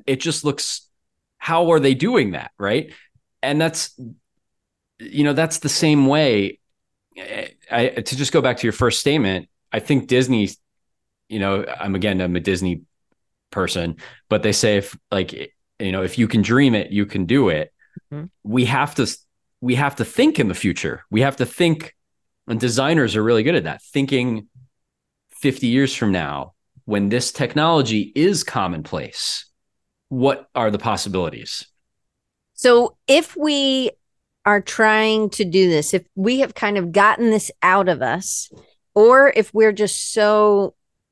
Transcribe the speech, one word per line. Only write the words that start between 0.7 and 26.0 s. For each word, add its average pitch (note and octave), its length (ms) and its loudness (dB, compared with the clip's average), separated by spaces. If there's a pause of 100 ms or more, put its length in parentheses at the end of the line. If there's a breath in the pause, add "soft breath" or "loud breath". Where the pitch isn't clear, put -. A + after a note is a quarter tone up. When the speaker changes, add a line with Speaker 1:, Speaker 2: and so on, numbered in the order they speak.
Speaker 1:
how E3+ 340 0
are D#3+ 80 6
they C3+ 140 4
doing D3+ 380 0
that, B1 260 -10
right? G#2 340 -2 (520 loud breath)
And C#3+ 180 0
that's, - 380 -4 (1000)
you C3+ 260 -6
know, D3 100 2
that's D#3+ 260 -2
the D3 100 -4
same D3 380 2
way. C3 520 0 (600)
I, F#2+ 300 -12 (220)
I, A#2+ 180 2
to B2 260 -8
just C3+ 160 -4
go D#3 100 4
back B2 160 0
to A#2+ 100 -2
your G#2 60 0
first - 260 0
statement, G2+ 500 0 (220)
I A2 80 -2
think C3+ 280 0
Disney, B2+ 420 2 (800)
you G#2+ 100 -8
know, G2 260 -2 (140)
I'm, G2 160 -4
again, F#2+ 260 -2
I'm F2+ 140 -2
a F2 40 -2
Disney F2 440 -2 (680)
person, E2+ 460 -4 (320 loud breath)
but G#2+ 140 0
they G#2+ 80 2
say G#2 260 2
if, - 200 -6 (140)
like, F2+ 420 -6 (260)
you G2 120 -4
know, F#2+ 120 -4
if - 140 -6
you A#2 100 2
can A2 140 0
dream A#2+ 320 4
it, G2+ 180 -2
you G2+ 140 0
can G2 200 -6
do A#2 240 2
it. D#2 220 -4 (400 loud breath)
Speaker 2:
Mm-hmm. D3 140 -12 (180)
Speaker 1:
We A#2 220 0
have C3 300 -2
to, A#2+ 120 0 (540)
we B2 140 -2
have C#3 220 -2
to A2+ 80 -2
think D4+ 340 0
in A#2 80 2
the F2+ 80 -4
future. - 560 -4
We G#2+ 100 0
have C3+ 160 0
to B2+ 80 -2
think, D#3+ 500 -2 (520)
and A#2 120 -4
designers B2+ 560 0
are G#2+ 80 0
really A2+ 200 2
good E3 120 0
at F#2 100 -2
that, - 180 -10
thinking B2+ 640 -4 (800)
fifty C3 380 -2
years C3 280 0
from G#2+ 160 -2